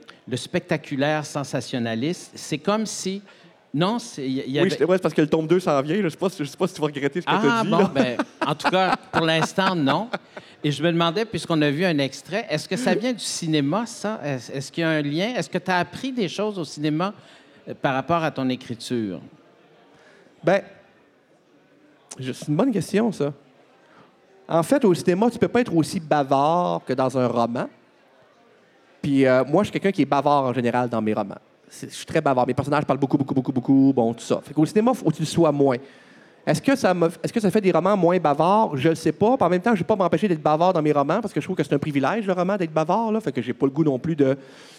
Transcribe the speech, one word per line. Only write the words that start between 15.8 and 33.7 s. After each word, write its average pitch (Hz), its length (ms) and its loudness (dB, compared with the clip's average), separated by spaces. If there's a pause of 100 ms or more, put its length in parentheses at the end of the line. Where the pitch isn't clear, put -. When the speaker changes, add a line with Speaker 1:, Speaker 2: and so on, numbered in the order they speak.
Speaker 1:
des 240 160 -2
choses 202 320 -6
au 160 60 -6
cinéma, 156 480 -4 (540)
euh, 123 60 -10
par 135 220 -2
rapport 160 280 0
à 156 60 0
ton 135 200 -4
écriture ? 117 680 -6 (1200)
Speaker 2:
Ben, 185 180 2 (1600)
je, 131 120 -8
c'est - 160 -12
une 151 80 0
bonne 240 160 2
question, 208 400 0
ça. 147 220 -4 (1120)
En 160 160 2
fait, 277 220 0
au 185 80 6
cinéma, 185 380 2
tu - 80 -4
peux 185 80 2
pas 240 140 2
être 240 140 -4
aussi 165 240 0
bavard 156 840 2
que 131 80 -2
dans 131 240 0
un 127 100 2
roman. 117 400 -2 (1300)
Puis, 135 240 4
euh, 127 200 6
moi, 151 180 2
je 208 60 -6
suis - 100 -14
quelqu'un 196 120 0
qui 190 120 0
est - 20 -2
bavard 143 380 2
en 127 100 0
général 120 360 0
dans 117 120 -2
mes 107 120 0
romans. 101 240 -6 (320)
C'est, - 200 -16
je - 60 -18
suis - 100 -14
très - 160 -2
bavard. 131 240 2
Mes 127 80 0
personnages 143 320 -2
parlent 135 140 0
beaucoup, 139 180 2
beaucoup, 139 160 -2
beaucoup, 131 200 -2
beaucoup. 135 420 4